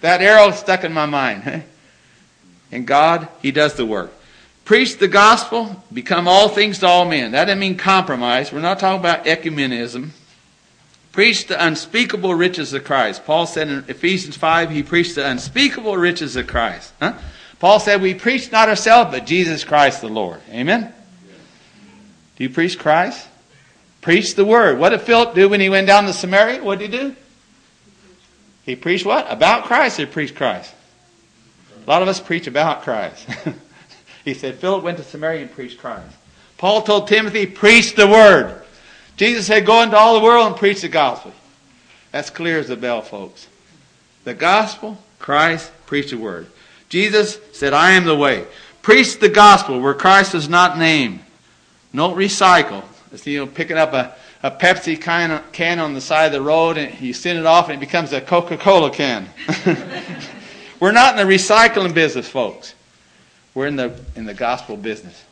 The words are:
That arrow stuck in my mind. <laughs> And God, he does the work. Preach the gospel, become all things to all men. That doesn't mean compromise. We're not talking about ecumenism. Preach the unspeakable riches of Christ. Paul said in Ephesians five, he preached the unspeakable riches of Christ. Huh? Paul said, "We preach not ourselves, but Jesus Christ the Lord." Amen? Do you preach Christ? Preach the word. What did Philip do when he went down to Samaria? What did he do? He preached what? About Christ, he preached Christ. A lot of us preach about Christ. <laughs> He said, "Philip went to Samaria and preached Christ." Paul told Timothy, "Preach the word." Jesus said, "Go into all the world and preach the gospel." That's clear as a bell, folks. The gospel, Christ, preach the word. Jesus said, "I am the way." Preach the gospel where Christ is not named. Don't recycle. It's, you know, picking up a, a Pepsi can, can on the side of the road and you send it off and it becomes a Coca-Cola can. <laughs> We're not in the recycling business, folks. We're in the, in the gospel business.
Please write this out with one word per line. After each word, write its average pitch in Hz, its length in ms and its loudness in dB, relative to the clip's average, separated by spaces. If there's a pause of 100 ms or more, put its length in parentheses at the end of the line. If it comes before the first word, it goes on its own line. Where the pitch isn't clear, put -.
That 175 180 2
arrow 202 300 8
stuck 185 340 -4
in 165 80 -6
my 151 140 -2
mind. 139 600 -6
<laughs> - 60 -20 (960)
And 120 160 -10
God, 156 420 0 (120)
he 139 100 -4
does 147 260 0
the 117 100 -4
work. 98 260 -6 (560)
Preach 233 300 2
the 190 100 0
gospel, 214 840 2
become 180 380 -4
all 202 220 6
things 208 300 -4
to 190 60 0
all 175 200 4
men. 135 240 -4
That 147 160 0
doesn't 196 120 -2
mean 190 200 -4
compromise. 139 760 -2
We're 143 80 -8
not 185 180 -2
talking 190 220 -2
about 170 240 -2
ecumenism. 139 840 -6 (1000)
Preach 214 360 0
the 170 180 -4
unspeakable 185 720 -4
riches 165 400 -2
of 135 100 -8
Christ. 120 400 -2
Paul 160 220 -2
said 156 220 -6
in 139 200 -8
Ephesians 170 480 -6
five, 165 340 -2
he 147 120 -6
preached 170 320 -2
the 139 120 -4
unspeakable 220 680 -4
riches 170 400 -2
of 123 100 -6
Christ. 113 540 -6
Huh? 143 140 -4 (440)
Paul 202 220 4
said, 202 220 0
"We 190 100 0
preach 240 400 -4
not 220 160 4
ourselves, 220 420 4
but 127 160 -8
Jesus 165 380 -2
Christ 143 380 2
the 113 60 -12
Lord." 95 420 -8
Amen? 165 420 -4 (1400)
Do 131 80 -8
you 127 60 -6
preach 175 280 -4
Christ? 175 480 -2 (760)
Preach 196 320 0
the 196 100 2
word. 208 340 4
What 170 120 4
did 220 100 -2
Philip 233 340 0
do 196 140 4
when 202 120 0
he 190 100 0
went 190 160 0
down 202 180 6
to 190 80 -4
Samaria? 202 500 0
What 196 160 -4
did 208 140 -10
he 247 60 -6
do? 269 180 -8 (1500)
He 127 120 -10
preached 180 300 -4
what? 247 260 -2
About 170 320 2
Christ, 254 320 0
he 151 80 -6
preached 147 320 -10
Christ. 104 360 -6 (1120)
A 139 60 -8
lot 170 120 2
of 185 60 0
us 190 120 -4
preach 170 260 -8
about 147 360 -2
Christ. 104 500 -8
<laughs> - 60 -14 (840)
He 135 100 -6
said, 131 220 -10
"Philip 185 280 -4
went 175 140 -8
to 143 60 -16
Samaria 156 380 -8
and 123 80 -16
preached 123 280 -18
Christ." 95 360 -16 (440)
Paul 208 240 2
told 208 260 0
Timothy, 208 380 0
"Preach 214 480 4
the 208 120 6
word." 202 560 6 (540)
Jesus 220 300 -2
said, 214 180 2
"Go 226 180 6
into 214 140 2
all 220 220 6
the 214 60 2
world 233 220 6
and 196 100 -4
preach 196 260 -2
the 170 60 -10
gospel." 147 440 -2 (800)
That's 147 180 -8
clear 165 280 -4
as 127 120 -8
a 123 60 -6
bell, 120 240 -6
folks. - 480 -16 (760)
The 123 100 -10
gospel, 202 640 -2 (200)
Christ, 156 540 -2 (140)
preach 143 240 -6
the 123 80 -10
word. 90 280 -12 (420)
Jesus 208 500 0 (140)
said, 139 200 -4
"I 170 200 4
am 180 120 4
the 156 120 2
way." 139 300 0 (360)
Preach 247 360 2
the 208 100 4
gospel 196 520 6
where 139 140 0
Christ 190 400 2
is 151 140 -4
not 175 300 2
named. 151 420 0 (760)
Don't 165 220 -2
recycle. 180 680 2 (280)
It's, - 140 -18
you 143 140 -6
know, 135 60 -8
picking 160 300 -8
up 156 160 0
a, 127 220 -6 (280)
a 135 80 -4
Pepsi 180 500 -2
can, 165 420 -4 (100)
can 170 260 -4
on 156 160 -6
the 131 60 -8
side 156 260 2
of 143 60 0
the 139 80 -4
road 160 380 0
and 143 220 -10
you 123 120 -8
send 175 260 -6
it 160 60 -6
off 165 240 4
and 147 80 -8
it 139 40 -14
becomes 143 320 -4
a 131 80 -4
Coca-Cola 175 720 0
can. 117 380 -6 (720)
<laughs> - 800 -18
We're 190 120 2
not 240 260 4
in 202 80 0
the 190 80 4
recycling 208 580 2
business, 139 360 -2
folks. 110 460 -8 (800)
We're 135 140 -6
in 147 100 -6
the, 123 220 -6 (160)
in 113 100 -14
the 104 100 -12
gospel 120 420 -6
business. 104 560 -14